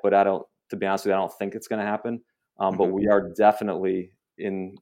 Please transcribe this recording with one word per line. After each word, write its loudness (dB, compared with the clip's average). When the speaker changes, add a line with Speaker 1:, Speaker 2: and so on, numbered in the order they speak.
Speaker 1:
but 4
I 6
don't, 0
to -6
be -4
honest -2
with 2
you, 4
I 2
don't -4
think -6
it's -14
gonna -4
happen. -6
Um, 0
but 2
Speaker 2:
Mm-hmm. 0
Speaker 1:
we 0
are 4
definitely 2
in -6